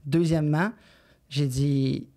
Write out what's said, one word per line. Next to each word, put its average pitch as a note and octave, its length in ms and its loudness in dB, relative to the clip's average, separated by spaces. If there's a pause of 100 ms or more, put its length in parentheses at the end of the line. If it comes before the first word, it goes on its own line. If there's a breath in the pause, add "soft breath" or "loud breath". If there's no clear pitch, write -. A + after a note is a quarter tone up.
Deuxièmement, D#3+ 640 2 (580 soft breath)
j'ai C#3 180 -2
dit, C3+ 680 -2